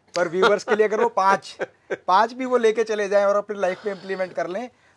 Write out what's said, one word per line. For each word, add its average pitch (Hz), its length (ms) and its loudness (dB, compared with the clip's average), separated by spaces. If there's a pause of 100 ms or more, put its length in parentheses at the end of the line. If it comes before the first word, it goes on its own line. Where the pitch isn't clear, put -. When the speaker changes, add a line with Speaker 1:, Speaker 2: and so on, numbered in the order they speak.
(160)
Speaker 1:
पर 175 120 0
व्यूअर्स 190 360 2
के 233 120 -2
लिए 214 120 4
अगर 214 160 -2
वो 233 60 0
पांच, 196 480 0 (220)
Speaker 2:
<laughs> - 280 -10
Speaker 1:
पांच 220 260 4
भी 254 120 -8
वो 247 120 2
लेके 220 260 2
चले 208 260 -4
जाएं 202 160 4
और 202 100 2
अपनी 202 240 -4
लाइफ 185 260 -2
में 196 80 -4
इम्प्लीमेंट 185 400 -8
कर 170 140 -4
लें, 220 220 -8 (260)